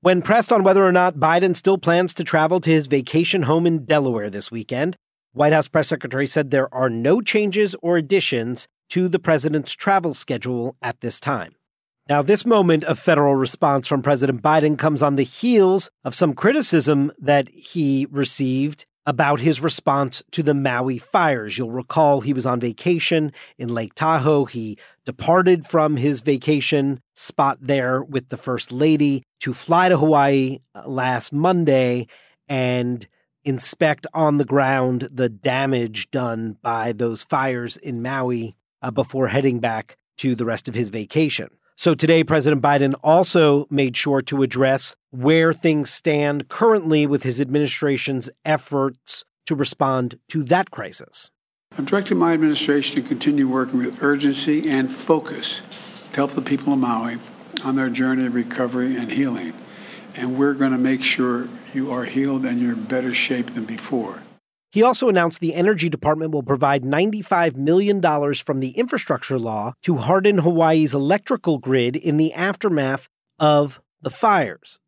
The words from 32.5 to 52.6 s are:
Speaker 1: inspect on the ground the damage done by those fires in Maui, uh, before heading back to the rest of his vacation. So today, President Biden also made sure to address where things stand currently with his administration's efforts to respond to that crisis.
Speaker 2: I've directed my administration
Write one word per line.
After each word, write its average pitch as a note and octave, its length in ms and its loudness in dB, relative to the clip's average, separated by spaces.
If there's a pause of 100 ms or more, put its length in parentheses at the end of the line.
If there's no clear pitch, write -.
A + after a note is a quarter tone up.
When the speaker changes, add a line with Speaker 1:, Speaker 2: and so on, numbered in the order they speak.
Speaker 1:
inspect C#3+ 680 -2
on D#3 240 2
the C#3+ 80 2
ground C3 640 0
the B2+ 200 -2
damage B2 800 -4
done A2+ 500 -6
by A#2 320 -4
those A2+ 300 -4
fires B2+ 560 -4
in A#2+ 240 -8
Maui, B2 540 -4 (260)
uh, B2+ 80 -6
before B2+ 380 -2
heading B2+ 300 2
back A2+ 380 -4 (220)
to B2+ 160 0
the A#2 100 -4
rest A2+ 240 -6
of A2 60 -10
his A2 160 -4
vacation. A2+ 580 -2 (280)
So E3+ 180 2
today, D#3+ 300 4
President D3+ 360 2
Biden C#3 340 2 (100)
also D#3 640 4
made C3+ 260 0
sure C#3 260 0
to C3+ 200 -2
address C3 540 0 (140)
where D#3+ 420 2
things D#3 380 0
stand D3 580 -2
currently D#3+ 580 2
with C#3 160 0
his B2+ 180 -4
administration's C#3 880 -2 (160)
efforts C#3+ 800 -4 (220)
to D#3+ 80 -2
respond C3+ 640 -2 (120)
to D#3+ 120 -4
that F3 300 0
crisis. - 580 -14 (480)
Speaker 2:
I've C#3 80 -6
directed G3 300 0
my E3+ 180 2
administration D3 640 0